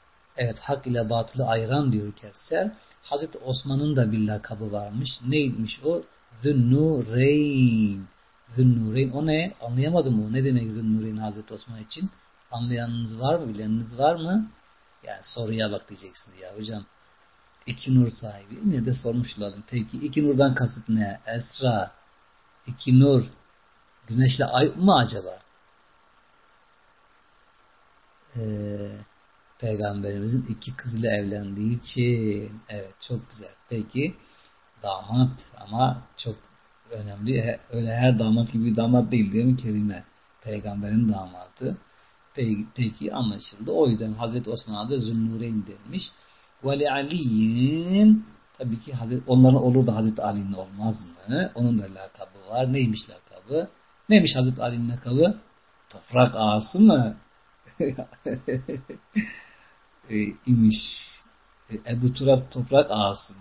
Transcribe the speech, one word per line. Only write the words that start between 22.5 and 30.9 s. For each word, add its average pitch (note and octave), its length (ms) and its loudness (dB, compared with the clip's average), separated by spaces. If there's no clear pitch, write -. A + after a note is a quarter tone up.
iki B2+ 320 4
nur, C#3 240 8
güneşle B2+ 380 4
ay C3+ 300 2
mı F3+ 200 6
acaba? G2+ 440 0
Ee, A#2 60 -8
Peygamberimizin G#2 880 -4
iki - 260 -10
kızıyla A2+ 360 -4